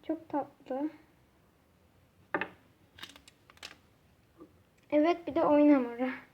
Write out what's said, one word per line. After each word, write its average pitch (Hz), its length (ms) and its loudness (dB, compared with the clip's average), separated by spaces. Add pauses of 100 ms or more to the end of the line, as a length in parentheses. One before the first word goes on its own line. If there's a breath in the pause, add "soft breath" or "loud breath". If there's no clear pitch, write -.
Çok 320 220 -8
tatlı. 277 600 -6 (4000)
Evet, 320 360 0
bir 269 80 -8
de 330 80 0
oynamuru. 262 680 4 (240)